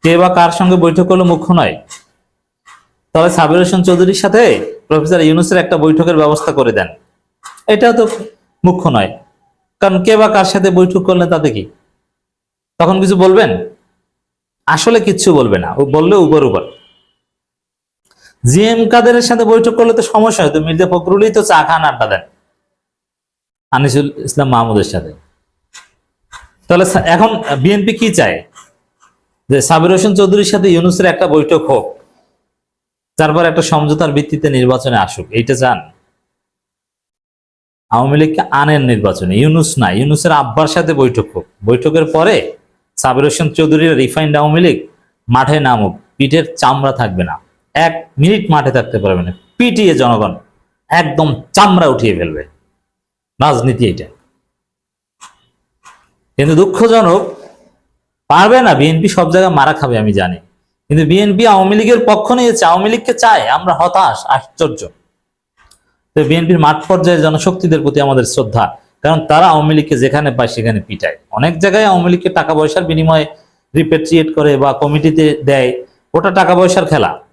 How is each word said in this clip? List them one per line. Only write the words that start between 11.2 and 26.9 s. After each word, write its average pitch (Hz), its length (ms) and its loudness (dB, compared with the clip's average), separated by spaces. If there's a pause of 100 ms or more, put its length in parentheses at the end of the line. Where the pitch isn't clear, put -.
তাতে 160 180 -2
কি? 104 120 -8 (1160)
তখন 175 200 2
কিছু 190 240 2
বলবেন? 190 260 4 (1160)
আসলে 185 400 2
কিচ্ছু 190 220 0 (100)
বলবে 107 200 0
না, 82 100 -6 (100)
ও 135 40 0 (140)
বললে 170 180 2 (120)
উপর 156 220 2
উপর। 92 140 -2 (1800)
জিএম 214 360 2 (120)
কাদেরের 240 360 4
সাথে 233 240 0
বৈঠক 226 240 2
করলে 233 200 2
তো 233 60 0 (100)
সমস্যা 220 300 0
হয়, 147 120 0
তো 156 60 0
মির্জা 165 320 0
ফখরুলই 185 440 0
তো 214 140 0
চা 170 140 4
খান, 160 200 -2
আড্ডা 123 280 -2
দেন। 95 100 -4 (1500)
আনিসুল 139 340 0 (140)
ইসলাম 135 240 -4
মাহমুদের 113 360 0
সাথে। 80 280 -10 (1600)
তাহলে 180 160 4
সা-, 180 200 -2